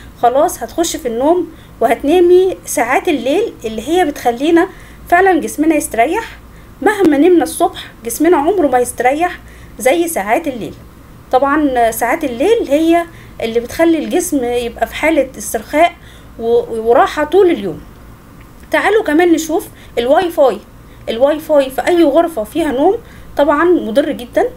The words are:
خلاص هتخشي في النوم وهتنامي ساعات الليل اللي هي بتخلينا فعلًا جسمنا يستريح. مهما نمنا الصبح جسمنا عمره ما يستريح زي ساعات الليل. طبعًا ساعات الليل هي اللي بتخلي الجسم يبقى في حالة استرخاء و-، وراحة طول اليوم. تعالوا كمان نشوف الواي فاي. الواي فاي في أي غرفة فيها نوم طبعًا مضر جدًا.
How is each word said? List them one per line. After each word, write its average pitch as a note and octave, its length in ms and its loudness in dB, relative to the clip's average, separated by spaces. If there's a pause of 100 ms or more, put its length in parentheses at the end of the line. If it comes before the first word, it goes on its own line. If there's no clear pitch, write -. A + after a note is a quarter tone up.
(220)
خلاص C4+ 420 0
هتخشي D#4+ 340 -6
في - 100 -8
النوم C#4+ 440 0 (300)
وهتنامي F4 840 2
ساعات C#4 420 -2
الليل D4+ 460 -2 (120)
اللي A3 240 -8
هي F4 160 2
بتخلينا D4 640 0 (420)
فعلًا F4+ 320 4
جسمنا D4+ 340 0
يستريح. D4+ 600 -2 (440)
مهما F4+ 360 2
نمنا E4+ 260 4
الصبح - 480 -4 (140)
جسمنا D4+ 320 2
عمره D4 300 0
ما B3+ 120 2
يستريح C#4 600 -2 (400)
زي D#4 280 2
ساعات A#3 400 -2
الليل. A3+ 260 -8 (580)
طبعًا C4 600 2
ساعات A#3+ 320 -2
الليل D4+ 440 0
هي E4 360 2 (380)
اللي A3+ 180 -2
بتخلي E4 380 0
الجسم C#4 460 -2
يبقى A#3+ 440 -4
في - 80 -14
حالة D4+ 420 0
استرخاء D4 540 -2 (480)
و-، A3+ 500 -2
وراحة D4+ 340 2
طول F4 280 2
اليوم. G3 300 -6 (880)
تعالوا F#4 320 0
كمان E4 280 2
نشوف D#4+ 360 -2 (300)
الواي D4 340 2
فاي. C4 260 2 (520)
الواي C4+ 300 0
فاي C#4+ 300 0
في - 180 -4
أي E4+ 160 4
غرفة D#4 400 2
فيها D4+ 280 -4
نوم D4 240 0 (420)
طبعًا D4 260 2
مضر C#4+ 480 0
جدًا. A#3+ 340 -2 (120)